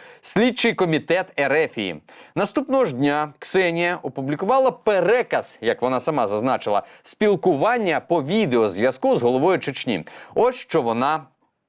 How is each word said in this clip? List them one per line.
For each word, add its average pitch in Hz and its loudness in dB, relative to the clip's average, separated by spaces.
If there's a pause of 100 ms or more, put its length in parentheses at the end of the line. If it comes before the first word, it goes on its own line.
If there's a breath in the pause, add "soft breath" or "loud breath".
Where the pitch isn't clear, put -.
(200 loud breath)
слідчий 226 0
комітет 170 0 (100)
Ерефії. 135 -2 (320 loud breath)
Наступного 262 0
ж 151 -4
дня 147 0
Ксенія 175 0
опублікувала 190 0
переказ, 202 0
як 113 -2
вона 127 0
сама 143 0
зазначила, 107 0 (200 loud breath)
спілкування 190 0
по 170 -2
відеозв'язку 131 0
з - 0
головою 131 2
Чечні. - -4 (300 loud breath)
Ось 262 2
що - -2
вона 131 -2 (440)